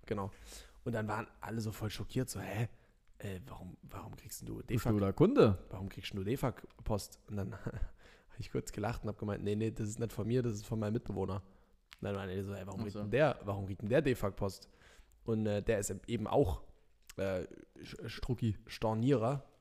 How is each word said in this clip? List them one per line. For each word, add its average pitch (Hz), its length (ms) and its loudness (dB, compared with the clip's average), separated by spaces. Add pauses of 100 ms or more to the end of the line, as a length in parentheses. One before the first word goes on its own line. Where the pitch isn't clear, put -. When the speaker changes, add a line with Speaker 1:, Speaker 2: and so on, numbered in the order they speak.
Speaker 1:
genau. 104 260 -2 (540)
Und 120 80 -2
dann 110 140 0
waren 110 200 -2 (140)
alle 113 200 -4
so 107 100 -2
voll 107 180 -4
schockiert: 123 400 -2
so, 98 100 -6
„Hä? 104 280 -2 (520)
Äh, 95 280 -6
warum, 90 360 -12
warum - 320 -12
kriegst - 260 -12
denn - 60 -12
du 107 100 -6
Speaker 2:
Bist - 120 -8
Speaker 1:
De 113 100 4
fuck? 120 140 2
Speaker 2:
du 104 60 4
der 98 140 4
Kunde? 165 440 10 (120)
Speaker 1:
Warum 95 200 -6
kriegst - 220 -10
du - 40 -6
nur 95 100 -2
De 117 120 2
fuck - 300 -2 (160)
Post?“ - 440 -2
Und 104 100 -6
dann 101 160 -2
<laughs> - 120 -12
hab - 760 -6
ich - 120 -10
kurz - 200 -4
gelacht 107 320 -2
und 110 60 -4
hab 104 80 -6
gemeint, 104 260 -4
„Nee, 104 120 0
nee, 110 160 0
das 113 180 -4
ist 110 100 -6
nicht 117 140 -4
von 107 140 -2
mir, 120 140 2
das 117 120 0
ist 104 120 -8
von 110 140 -2
meinem 107 140 0
Mitbewohner.“ 95 420 -2 (680)
Und - 0 -
dann 101 140 -2
waren 98 140 -4
die 95 120 -4
so, 98 120 -4
„Ey, 92 120 -8
warum 98 140 -8
Speaker 2:
Ach - 60 -2
Speaker 1:
kriegt 101 80 -6
Speaker 2:
so. 104 80 -6
Speaker 1:
denn 101 100 -4
der, 135 320 4
warum 98 220 -2
kriegt 95 160 -6
denn 101 80 -2
der 139 120 6
De 131 140 4
fuck 101 200 -2
Post?“ - 340 -4 (560)
Und, 110 200 2
äh, 104 160 2
der 107 180 4
ist 101 140 -2 (140)
eben 110 200 -2
auch, 117 360 4 (540)
äh, 95 260 -2
Sch-, - 40 -12 (360)
Sch-, - 260 -12
Speaker 2:
Strucki. 113 480 0 (100)
Speaker 1:
Stornierer, 117 760 2 (160)